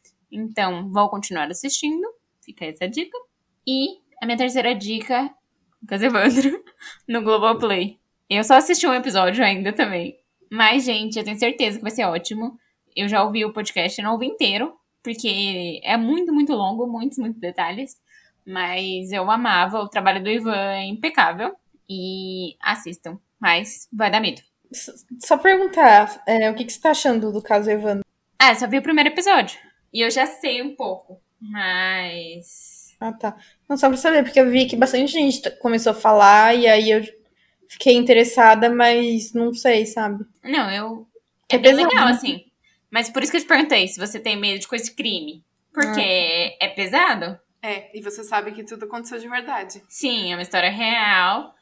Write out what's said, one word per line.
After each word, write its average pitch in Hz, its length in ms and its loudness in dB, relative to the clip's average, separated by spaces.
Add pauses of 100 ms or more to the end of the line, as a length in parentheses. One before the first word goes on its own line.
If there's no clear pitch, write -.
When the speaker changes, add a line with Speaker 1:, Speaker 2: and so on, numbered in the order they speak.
(300)
Speaker 1:
Então, 196 600 -6
vou 208 180 0
continuar 180 420 -6
assistindo. 302 540 -6 (400)
Fica - 220 -16
essa 156 200 -8
dica. 320 300 -10 (500)
E 269 340 -4 (200)
a 226 60 -8
minha 233 100 -2
terceira 247 380 -2
dica, 226 560 -4 (500)
Lucas 202 220 -6
Evandro, 247 600 2 (220)
<laughs> - 240 -20
no 233 140 -4
Globoplay. 214 760 0 (300)
Eu 208 160 0
só 262 120 6
assisti 339 300 4
um 269 60 2
episódio 220 500 0
ainda 196 300 0
também. 202 460 -4 (340)
Mas, 226 320 4
gente, 220 340 -4
eu 214 60 -6
tenho 214 140 -8
certeza 233 400 -2
que - 40 -12
vai 214 100 -8
ser 233 120 -2
ótimo. 214 540 -6 (360)
Eu 202 140 -4
já 202 140 2
ouvi 214 220 -2
o 214 100 -6
podcast, 202 440 -4
eu 208 60 -8
não 214 80 -2
ouvi 233 140 -4
inteiro, 233 480 -4 (280)
porque 196 800 -6
é 214 140 -2
muito, 311 380 -2
muito 294 180 -2
longo, 220 340 -4
muitos, 233 300 -8
muitos 226 240 -8
detalhes. 180 560 -8 (480)
Mas 185 680 -6
eu 196 180 -2
amava, 214 500 0
o 202 80 -8
trabalho 190 340 0
do 196 60 -6
Ivan 214 440 -2
é 196 120 -6
impecável. 220 720 -2 (340)
E 185 720 -10
assistam, 190 560 -8 (220)
mas 190 540 -2
vai 208 180 -2
dar 208 80 0
medo. 208 240 -4 (300)
Speaker 2:
S-, - 200 -6 (320)
só 294 140 4
perguntar, 320 880 6
é, 220 240 2
o 220 60 -6
que 240 80 -8
que 233 80 -8
você - 80 -6
tá 320 100 4
achando 226 420 0
do 208 80 -4
caso 208 300 0
Evandro? 208 340 -2 (360)
Speaker 1:
Ah, 262 100 8
eu 226 60 2
só 233 100 -4
vi 240 120 -2
o 269 40 0
primeiro 302 280 2
episódio. 349 460 2 (380)
E 226 100 -4
eu 226 60 0
já 262 160 0
sei 247 360 -6
um 285 120 -10
pouco, 185 460 -12 (600)
mas 175 1200 -10
Speaker 2:
Ah, 226 120 -6
tá. 220 240 -8 (320)
Não, 285 80 -2
só 277 120 4
pra 262 80 4
saber, 311 280 4
porque 277 160 4
eu 254 100 6
vi 254 160 4
que 247 100 -4
bastante 254 360 2
gente 285 300 0
t-, - 100 -6
começou 226 400 0
a - 20 -4
falar, 214 600 8
e 240 120 4
aí 220 240 6
eu 214 120 2 (640)
fiquei - 260 4
interessada, 240 760 6
mas 240 640 2
não 233 180 0
sei, 233 340 2
sabe? 214 380 -6 (180)
Speaker 1:
Não, 254 280 -4
eu 220 360 -10 (420)
Speaker 2:
É 262 80 2
Speaker 1:
é - 20 0
bem 262 160 8
Speaker 2:
pesado, 330 160 2
Speaker 1:
legal, 427 160 4
Speaker 2:
né? 240 60 6
Speaker 1:
assim. 240 320 -4 (460)
Mas 233 200 -2
por 262 120 -2
isso 294 100 -4
que 339 60 0
eu - 40 -2
te - 40 -14
perguntei 277 420 2
se - 100 -10
você 208 200 -8
tem 214 200 -6
medo 202 220 -4
de - 80 -12
coisa 226 160 -6
de - 80 -10
crime. 185 520 -8 (280)
Porque 214 280 0
Speaker 2:
Ah. 175 640 -2
Speaker 1:
é 196 100 -4
pesado. 202 640 -2 (240)
Speaker 3:
É, 208 340 -10
e 220 40 -14
você 202 240 -14
sabe 214 280 -6
que 214 120 -16
tudo 220 220 -16
aconteceu 233 320 -14
de 226 100 -16
verdade. 240 600 -10
Speaker 1:
Sim, 220 440 -6
é 175 40 -6
uma 175 60 -10
história 180 280 0
real. 208 920 0